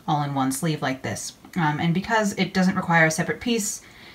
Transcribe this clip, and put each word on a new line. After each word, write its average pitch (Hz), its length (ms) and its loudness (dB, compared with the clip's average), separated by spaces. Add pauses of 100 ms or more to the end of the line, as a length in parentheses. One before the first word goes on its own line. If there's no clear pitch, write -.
all-in-one 139 440 0
sleeve 156 280 -2
like 131 220 -4
this. - 320 -8 (220)
Um, 151 220 2
and 170 140 2
because 202 420 0
it - 200 -2
doesn't 190 220 2
require 170 300 4
a 160 40 4
separate 160 300 -2
piece, 233 420 -2 (320)